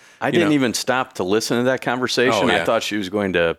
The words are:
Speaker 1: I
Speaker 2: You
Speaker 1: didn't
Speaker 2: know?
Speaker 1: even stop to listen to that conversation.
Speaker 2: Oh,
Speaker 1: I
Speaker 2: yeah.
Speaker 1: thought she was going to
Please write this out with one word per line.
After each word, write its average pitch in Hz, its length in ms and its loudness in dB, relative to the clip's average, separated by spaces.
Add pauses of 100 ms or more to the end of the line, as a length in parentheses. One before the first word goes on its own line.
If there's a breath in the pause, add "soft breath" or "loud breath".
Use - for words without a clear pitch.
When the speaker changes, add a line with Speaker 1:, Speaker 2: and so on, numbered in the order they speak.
(200 loud breath)
Speaker 1:
I 123 80 -2
Speaker 2:
You 147 40 0
Speaker 1:
didn't 170 180 2
Speaker 2:
know? 147 40 2
Speaker 1:
even 127 200 0
stop 127 400 -2
to 98 100 -4
listen 110 340 0
to 123 60 0
that 127 160 0
conversation. 123 640 0
Speaker 2:
Oh, - 40 2
Speaker 1:
I 85 100 2
Speaker 2:
yeah. 85 60 0
Speaker 1:
thought 113 180 0
she 104 140 -6
was 95 120 -4
going 98 260 -2
to 82 240 2